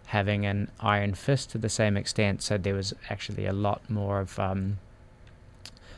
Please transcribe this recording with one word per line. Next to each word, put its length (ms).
having 400
an 240
iron 340
fist 360
to 80
the 100
same 280
extent, 460
so 140
there 180
was 200
actually 360
a 60
lot 380
more 300
of, 180
um, 400